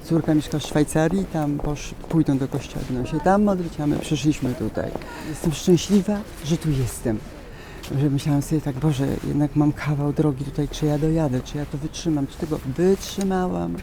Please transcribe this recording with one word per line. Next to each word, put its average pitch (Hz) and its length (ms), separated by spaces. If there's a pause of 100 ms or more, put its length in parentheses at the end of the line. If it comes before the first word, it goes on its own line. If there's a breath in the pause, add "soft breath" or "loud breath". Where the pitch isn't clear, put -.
Córka 160 300
mieszka 151 240
w 139 40
Szwajcarii, 160 680
tam 147 260
posz-, 147 360 (140)
pójdą 151 300
do 131 100
kościoła, - 420
będą 123 200
się 151 100
tam 196 220
modlić, 180 380
a 147 60
my 147 120
przyszliśmy 139 560
tutaj. - 360 (380 loud breath)
Jestem 156 240
szczęśliwa, 196 680 (240)
że 156 120
tu 156 140
jestem. 123 480 (840 loud breath)
Że 147 100
myślałam 143 320
sobie 156 180
tak: 131 180
„Boże, 139 280 (200)
jednak 143 300
mam 151 160
kawał 143 400
drogi 143 320
tutaj, 143 240
czy - 180
ja 147 120
dojadę, 156 460
czy - 140
ja 143 80
to 147 120
wytrzymam?” 147 480
Czy - 100
tego 151 240 (160)
wytrzymałam. 180 1080